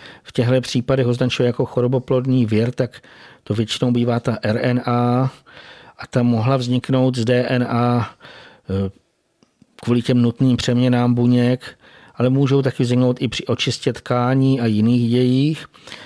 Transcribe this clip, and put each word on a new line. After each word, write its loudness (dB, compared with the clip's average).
v -20
těchto 2
případech -2
označuje 0
jako -2
choroboplodný 0
vir, 0
tak -6
to -4
většinou -2
bývá 0
ta -4
R -2
N 0
A 0
a -18
ta 0
mohla 2
vzniknout 0
z 0
D 2
N 0
A, 0
eh, -2
kvůli 0
těm 2
nutným 2
přeměnám 0
buněk, 0
ale 2
můžou 2
taky -2
vzniknout 0
i -2
při -8
očistě -4
tkání 0
a -2
jiných 2
dějích. 0